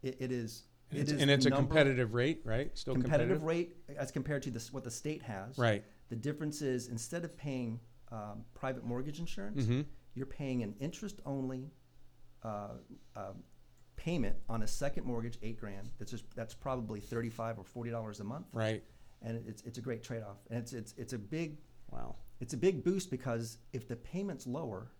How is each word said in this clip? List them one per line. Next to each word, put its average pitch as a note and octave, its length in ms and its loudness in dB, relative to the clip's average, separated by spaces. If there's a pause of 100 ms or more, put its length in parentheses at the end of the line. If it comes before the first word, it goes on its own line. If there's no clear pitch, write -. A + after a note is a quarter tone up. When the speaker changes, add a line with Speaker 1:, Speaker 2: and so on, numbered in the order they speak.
Speaker 1:
It, B2+ 180 -2
it B2+ 120 0
is, A#2 320 -2 (260)
Speaker 2:
And D3+ 80 -2
Speaker 1:
it C#3+ 40 4
Speaker 2:
it's, C#3+ 100 4
Speaker 1:
is C#3 100 4
Speaker 2:
and C#3+ 80 8
it's C3 140 8
Speaker 1:
the C#3 60 10
Speaker 2:
a C#3 40 6
Speaker 1:
number C#3 140 6
Speaker 2:
competitive C3+ 460 8
rate, B2+ 300 2
right? A#2+ 340 2
Still - 160 -2
Speaker 1:
competitive C#3+ 460 6
Speaker 2:
competitive? - 20 -4
Speaker 1:
rate E3+ 560 -2
as C#3 140 -2
compared C#3 320 0
to C#3 60 -2
the A#2 100 -2
s-, - 120 -10
what C3+ 120 -6
the A#2 60 -4
state D#3 320 -4
has. G#2+ 360 -6
Speaker 2:
Right. G#2+ 260 6 (240)
Speaker 1:
The A#2 80 -4
difference D3 460 -2
is B2 260 0
instead B2 360 -4
of D#3 120 -8
paying, B2 440 -2 (320)
um, G#2+ 320 -8 (100)
private C3 300 -4
mortgage C3 340 -2
insurance, E3+ 460 0
Speaker 2:
Mm-hmm. B2 180 4 (320)
Speaker 1:
you're C3 120 -4
paying C3 360 -2
an G#2 180 -4
interest-only, C#3 920 -4 (720)
uh, G#2 260 -4 (480)
uh, G2+ 160 -8 (640)
payment G#2+ 380 4 (140)
on A2+ 140 4
a - 40 6
second - 380 2
mortgage, A#2 380 0
eight A2+ 180 -2
grand. G2 380 -6
That's A2+ 120 -6
just, A2 140 -6 (100)
that's A2+ 200 -6
probably A2+ 460 -2
thirty-five A2+ 580 -2
or - 60 -10
forty A#2 260 -6
dollars A2 300 -4
a G2+ 40 -6
month. C3+ 300 -6
Speaker 2:
Right. A2 280 2 (380)
Speaker 1:
And A2+ 260 -4
it's, A2 180 -8
it's A#2 120 -8
a B2 60 -6
great A2+ 200 -2
trade-off. G#2+ 360 -6 (100)
And B2+ 100 -2
it's, - 140 -6
it's, A2+ 240 -8
it's A#2 160 -6
a A#2+ 60 -2
big, D3+ 400 -4 (320)
Speaker 2:
Wow. - 260 -2 (240)
Speaker 1:
it's A#2 140 -4
a - 20 -2
big E3+ 260 4
boost F#3 280 2
because A#2 480 0 (160)
if A2+ 120 -4
the A#2+ 100 -4
payment's F3+ 500 -4
lower B2 540 -4